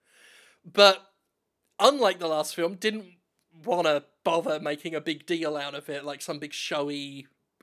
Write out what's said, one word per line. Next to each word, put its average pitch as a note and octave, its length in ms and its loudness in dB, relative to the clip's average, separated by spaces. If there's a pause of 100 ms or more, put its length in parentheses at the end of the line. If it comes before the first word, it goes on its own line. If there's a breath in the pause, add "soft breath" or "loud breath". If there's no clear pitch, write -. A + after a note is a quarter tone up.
(720 soft breath)
But, G3 400 6 (680)
unlike A3 400 4
the F3 100 -4
last D3+ 260 -2
film, F3 200 -2
didn't G#3+ 320 -4 (580)
wanna D#3 400 2 (200)
bother E3 360 0
making D#3 340 -6
a D3+ 60 -4
big D3+ 240 -6
deal D#3+ 320 -2
out C#3+ 180 -8
of D3 140 -12
it, C#3+ 160 -8
like C#3+ 160 -10
some D3+ 180 -8
big D3 140 -12
showy C#3+ 760 -6 (360)